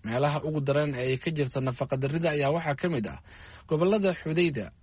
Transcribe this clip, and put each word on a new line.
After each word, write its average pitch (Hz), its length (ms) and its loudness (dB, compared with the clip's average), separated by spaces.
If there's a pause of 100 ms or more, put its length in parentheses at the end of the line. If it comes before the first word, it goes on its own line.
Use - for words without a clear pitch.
Meelaha 143 420 0
ugu 156 160 -2
daran 143 320 2
ee 127 160 -2
ay 131 80 2
ka 170 140 -4
jirto 143 300 -2
nafaqa 131 360 -2
darrida 147 340 0
ayaa 143 220 2
waxaa 165 240 0
ka 180 120 -2
mid 123 180 0
ah 73 120 -10 (460)
gobollada 185 480 4
Xudayda 160 520 0 (160)